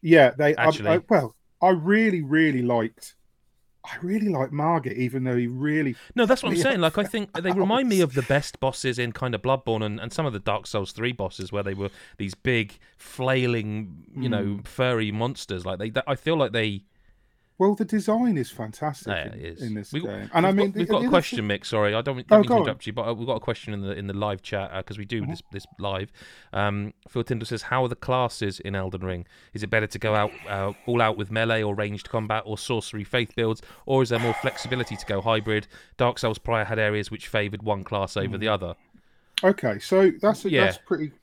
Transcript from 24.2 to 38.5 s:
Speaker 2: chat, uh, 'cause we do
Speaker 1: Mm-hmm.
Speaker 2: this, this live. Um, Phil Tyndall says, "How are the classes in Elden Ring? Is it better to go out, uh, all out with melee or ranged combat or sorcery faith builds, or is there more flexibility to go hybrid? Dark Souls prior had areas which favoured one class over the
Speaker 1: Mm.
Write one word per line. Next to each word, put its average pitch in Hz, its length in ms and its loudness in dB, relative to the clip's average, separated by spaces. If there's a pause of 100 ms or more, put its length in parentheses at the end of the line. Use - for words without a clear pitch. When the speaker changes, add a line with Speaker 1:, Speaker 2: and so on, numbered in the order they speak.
Speaker 2:
chat, 98 320 -6
uh, 95 100 -8
'cause 101 140 -12
we 104 80 -10
do 110 160 -4
Speaker 1:
Mm-hmm. 117 120 -4
Speaker 2:
this, 170 100 -12 (100)
this 98 140 -12 (120)
live. 98 320 -4 (440)
Um, 101 400 -2 (140)
Phil 120 140 -4
Tyndall 117 220 -4
says, 113 160 -6
"How 131 240 0
are 127 40 -2
the 123 80 -6
classes 120 640 -2
in 98 140 -8
Elden 92 280 -6
Ring? 92 240 -6 (260)
Is 101 100 -8
it 104 60 -6
better 107 200 2
to - 100 -10
go 107 160 0
out, 104 160 2 (180)
uh, 98 240 -4 (140)
all 120 160 2
out 110 160 2
with 101 120 -6
melee 113 320 0
or 104 120 -2
ranged 104 340 -6
combat 107 380 -2
or 107 100 -6
sorcery 107 480 -4
faith 120 320 -2
builds, 110 240 0 (240)
or 135 180 4
is 120 60 2
there 117 100 2
more 113 220 2
flexibility 123 560 -4
to - 80 -12
go 98 160 -2
hybrid? 107 460 0 (320)
Dark 120 200 2
Souls 110 200 0
prior 113 260 -2
had 110 140 -4
areas 107 320 0
which - 180 -12
favoured 104 340 -4
one 101 220 -2
class 98 320 -4
over 98 220 -2
the 107 80 -2
Speaker 1:
Mm. 110 60 2